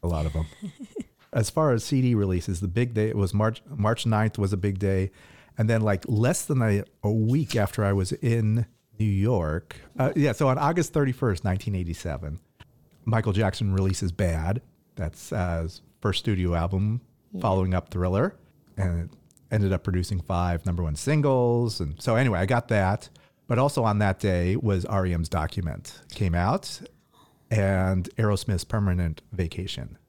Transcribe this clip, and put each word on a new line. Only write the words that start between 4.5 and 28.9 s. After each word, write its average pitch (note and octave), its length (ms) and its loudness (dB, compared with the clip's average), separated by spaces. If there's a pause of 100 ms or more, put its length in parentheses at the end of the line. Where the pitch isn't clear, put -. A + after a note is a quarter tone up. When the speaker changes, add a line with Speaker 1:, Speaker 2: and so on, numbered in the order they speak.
Speaker 1:
a G#2 40 -2
big G2 220 -2
day. F#2+ 320 0 (480)
And A2 100 2
then, A2+ 120 2
like, G#2 260 0
less A#2+ 380 0
than C3 180 0
a, G2+ 220 2 (180)
a G#2 80 0
week A2+ 460 0
after G#2 280 0
I G2 80 2
was G2 200 0
in A2+ 540 0 (340)
New A2 40 2
York, G2 680 0 (240)
uh, C3 160 2
yeah, D3 160 4
so C#3 160 0
on C3 120 2
August E3 340 0
thirty-first, B2+ 500 0
nineteen G2 320 -2
eighty-seven, D#2+ 640 -6 (680)
Michael A2 280 0
Jackson G2 420 0
releases F#2+ 380 0
Bad. F2 500 -2 (320)
That's, - 380 -8
uh, F2 300 -2
his D#2+ 200 -8 (180)
first G#2 200 0
studio F2+ 340 0
album F#2+ 460 0 (320)
Speaker 2:
Yeah. F#2+ 80 -8
Speaker 1:
following F#2+ 340 2
up F2+ 160 -2
Thriller. F#2 460 0 (400)
And F2 340 -2
it - 0 - (400)
ended G2+ 220 2
up F2+ 100 0
producing F2+ 380 -2
five F2 440 -2
number F2 200 0
one D2+ 100 -2
singles. B2 840 2
And D2 200 -6
so A#2+ 140 0
anyway, A#2 240 2
I F#2+ 80 2
got A#2 220 0
that. G2+ 400 0 (400)
But A#2 100 0
also C#3 240 2
on G#2 160 2
that G2+ 220 2
day F2+ 340 2
was G2+ 300 0
R G2 200 0
E F2+ 80 0
M's E2 160 0
Document D2+ 720 -6 (140)
came F2 220 0
out G2 440 -2 (720)
and F#2+ 680 2
Aerosmith's G#2 460 0
Permanent F2+ 600 0 (100)